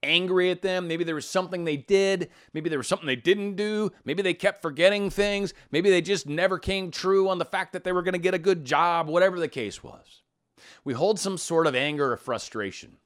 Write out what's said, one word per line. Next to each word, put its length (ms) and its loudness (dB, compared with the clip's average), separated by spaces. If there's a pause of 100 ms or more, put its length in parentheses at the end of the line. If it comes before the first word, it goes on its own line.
angry 480 2
at 120 -4
them. 260 -2
Maybe 160 -2
there 100 -4
was 140 -8
something 340 -2
they 140 -2
did. 520 2 (240)
Maybe 160 -4
there 120 -2
was 80 -6
something 180 -2
they 80 2
didn't 400 0
do. 380 -2 (120)
Maybe 160 -4
they 140 0
kept 260 -2
forgetting 500 2
things. 440 -2 (160)
Maybe 200 4
they 120 6
just 240 -2
never 320 0
came 320 -4
true 380 2
on 100 0
the 60 -2
fact 280 -6
that 120 -8
they 80 -2
were 100 0
gonna 160 0
get 160 0
a 40 0
good 260 0
job, 420 2
whatever 320 4
the 80 -2
case 340 -6
was. 440 -20 (580)
We 100 -6
hold 280 0
some 180 -4
sort 300 2
of 80 0
anger 340 0
or 60 -2
frustration. 880 -8